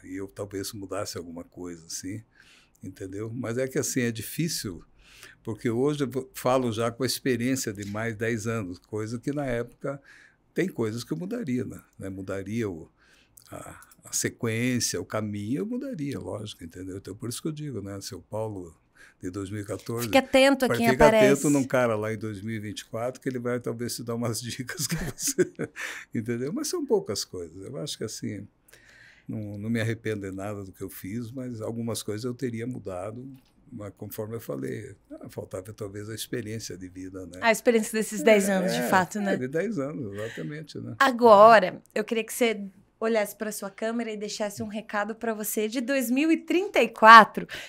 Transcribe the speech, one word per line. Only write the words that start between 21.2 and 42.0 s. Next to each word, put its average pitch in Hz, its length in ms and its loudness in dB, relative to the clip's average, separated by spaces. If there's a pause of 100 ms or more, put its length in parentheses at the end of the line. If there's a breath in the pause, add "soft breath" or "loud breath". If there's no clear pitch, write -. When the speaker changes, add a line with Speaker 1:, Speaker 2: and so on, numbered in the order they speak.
Speaker 1:
atento 147 180 2
num 143 120 4
cara 123 320 2
lá 107 160 -2
em 110 60 -4
dois 104 240 -8
mil 110 140 -6
e 107 40 -6
vinte 104 200 -10
e - 60 -14
quatro, 120 360 -8
que 139 80 -6
ele 127 100 -4
vai 120 200 -2
talvez 120 360 -6
te - 80 -10
dar 117 120 -4
umas 117 260 -4
<laughs> - 0 -
dicas 120 460 -6
que 165 80 -4
você, 175 560 -2 (600 loud breath)
entendeu? 120 380 -4
Mas 294 160 -6
são 349 180 -4
poucas 190 380 -2
coisas. 87 400 -12
Eu 120 140 -12
acho 160 200 -8
que, - 60 -8
assim, 107 440 -8 (800 soft breath)
não, 104 320 -8
não 107 100 -6
me 117 100 0
arrependo 107 500 -2
de 92 60 -8
nada 101 280 -8
do 95 80 -14
que - 100 -20
eu 98 80 -6
fiz, 113 420 -10
mas 127 300 -10
algumas 113 420 -4
coisas 107 220 -6
eu 123 80 -4
teria 117 320 -6
mudado, 110 640 -10 (420)
mas 104 240 -12
conforme 107 400 -8
eu 110 60 -10
falei, 131 540 -8 (160)
ah, - 180 -16
faltava 101 420 -10
talvez 104 380 -10
a 110 60 -8
experiência 110 600 -8
de 92 140 -14
vida, 92 380 -12
né? 85 140 -16
Speaker 2:
A 226 100 4
experiência 220 420 2
desses 214 300 -4
dez 202 260 8
Speaker 1:
É, 196 40 4
Speaker 2:
anos, 185 200 2
de 240 60 0
Speaker 1:
é, 240 100 0
Speaker 2:
fato, 190 300 2
Speaker 1:
é, - 20 -2
Speaker 2:
né? 196 160 0
Speaker 1:
de 127 100 -4
dez 175 300 -4
anos, 139 360 -6
exatamente, 151 680 -10
né? 117 200 -10
Speaker 2:
Agora, 220 840 10 (120)
eu 214 100 0